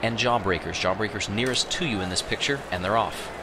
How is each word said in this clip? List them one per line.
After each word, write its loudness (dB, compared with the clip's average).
and 0
Jawbreakers. 2
Jawbreakers 0
nearest 0
to -2
you 0
in -2
this 0
picture, 0
and -2
they're 4
off. -2